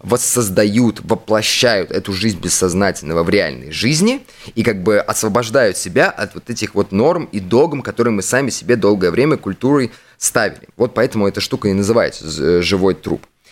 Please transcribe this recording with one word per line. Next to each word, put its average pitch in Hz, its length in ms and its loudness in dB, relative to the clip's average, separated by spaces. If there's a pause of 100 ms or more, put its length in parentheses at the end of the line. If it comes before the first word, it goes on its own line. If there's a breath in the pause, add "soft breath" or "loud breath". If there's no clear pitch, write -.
воссоздают, 107 1040 0
воплощают 107 880 0
эту 98 200 -4
жизнь 95 280 -2
бессознательного 87 840 0
в 87 80 0
реальной 76 400 -2
жизни 156 560 0 (300 loud breath)
и 113 80 0
как 98 180 0
бы 104 160 2
освобождают 110 800 0
себя 131 340 0
от - 240 -8
вот 90 160 -14
этих 113 240 -8
вот 101 160 0
норм 151 400 0
и 104 80 -6
догм, 127 440 0
которые 113 300 -2
мы 98 100 -2
сами 127 280 0
себе 95 240 -2
долгое 98 380 2
время 135 240 2
культурой 127 560 -2 (260 loud breath)
ставили. - 580 -2
Вот 120 180 0
поэтому 110 340 2
эта 98 120 -4
штука - 280 -4
и 98 40 2
называется 98 560 0
з-, 80 300 2
э, 87 40 2
«Живой 92 320 2
труп». - 300 -6 (280 loud breath)